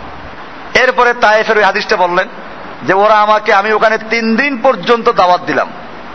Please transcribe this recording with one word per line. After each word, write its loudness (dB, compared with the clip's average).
এরপরে 2
তায়েফের 2
ওই 4
হাদিসটা 0
বললেন 0
যে, 0
"ওরা 4
আমাকে, 2
আমি 2
ওখানে 2
তিন -2
দিন -2
পর্যন্ত 0
দাওয়াত 2
দিলাম -2